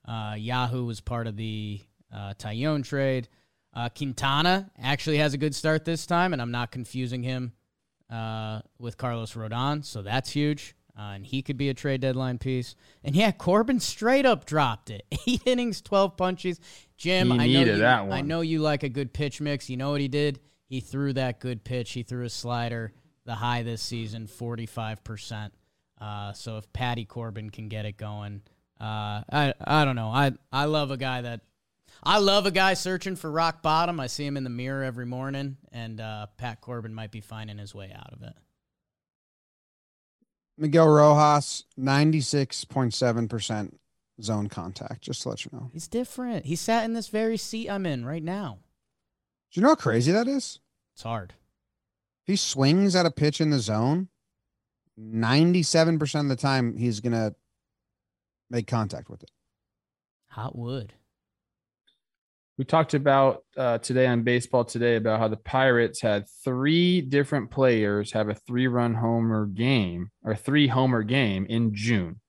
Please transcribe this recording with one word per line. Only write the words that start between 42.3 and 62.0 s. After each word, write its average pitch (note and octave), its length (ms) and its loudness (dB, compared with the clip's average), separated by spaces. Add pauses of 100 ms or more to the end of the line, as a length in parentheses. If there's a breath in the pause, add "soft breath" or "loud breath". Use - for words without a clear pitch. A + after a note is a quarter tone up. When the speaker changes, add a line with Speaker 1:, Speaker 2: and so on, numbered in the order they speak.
Speaker 3:
point B2+ 300 0
seven A#2 320 0
percent G#2+ 520 -6 (420)
zone G#2 260 -2
contact, - 560 -10
just - 180 -8
to - 80 -6
let G#2+ 160 -8
you - 80 -16
know. B2 180 -12
Speaker 1:
He's D#3+ 160 -14
different. A#3+ 580 -6
He C#3+ 100 -4
sat A3+ 280 0
in A3+ 100 -4
this A3+ 160 -6
very A3 280 -2
seat A3+ 320 -8
I'm G3 160 -4
in C3+ 200 -4
right D#3 180 -6
now. E3+ 340 -8 (920)
Speaker 3:
Do - 80 -4
you - 20 4
know B3 80 8
how D#4+ 60 8
crazy B2 360 2
that A3 160 4
is? C#4 320 -4 (360)
Speaker 1:
It's - 80 -20
hard. A2 300 -8 (880)
Speaker 3:
He F#3+ 120 2
swings F3 600 4
at F3+ 100 6
a D#3+ 60 4
pitch D3 280 0
in D#3 120 4
the C#3+ 80 4
zone. A#2+ 480 0 (880)
Ninety-seven D#3 1040 4
percent D3 260 0
of C3+ 100 0
the B2 60 -10
time, C3 340 2
he's A2+ 260 0
gonna A2+ 340 0 (1120)
make A#2 160 -2
contact - 460 -2
with - 100 -18
it. - 80 -20 (1000)
Speaker 1:
Hot - 260 -10
wood. A#2+ 380 -8 (1600)